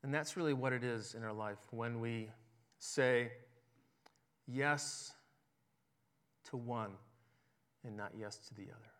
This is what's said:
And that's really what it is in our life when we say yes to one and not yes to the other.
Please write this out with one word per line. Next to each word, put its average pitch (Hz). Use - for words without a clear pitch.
And 139
that's 151
really 160
what 131
it 123
is 117
in 113
our 110
life 107
when 117
we 113
say 123
yes 143
to -
one 113
and 110
not 104
yes 104
to -
the 101
other. 110